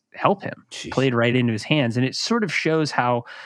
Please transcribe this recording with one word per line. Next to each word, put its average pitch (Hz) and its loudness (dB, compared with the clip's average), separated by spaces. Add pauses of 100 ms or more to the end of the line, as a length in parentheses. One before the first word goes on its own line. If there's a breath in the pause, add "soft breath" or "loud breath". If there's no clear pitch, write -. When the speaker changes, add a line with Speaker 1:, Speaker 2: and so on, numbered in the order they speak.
(140)
Speaker 1:
help - 0
him, - -12
Speaker 2:
Jeez. - -12
Speaker 1:
played 127 2
right 120 4
into 120 2
his 107 -4
hands. 131 0
And 127 2
it 131 -4
sort 226 0
of 170 -2
shows 160 0
how 123 0 (220 loud breath)